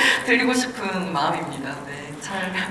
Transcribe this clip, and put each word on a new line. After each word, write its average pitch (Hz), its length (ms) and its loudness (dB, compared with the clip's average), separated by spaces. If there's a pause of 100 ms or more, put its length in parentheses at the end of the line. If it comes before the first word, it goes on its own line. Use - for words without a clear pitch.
(260)
드리고 247 280 4
싶은 190 580 -2
마음입니다. 147 600 -2 (140)
네, 143 360 -10
잘 185 300 -4 (200)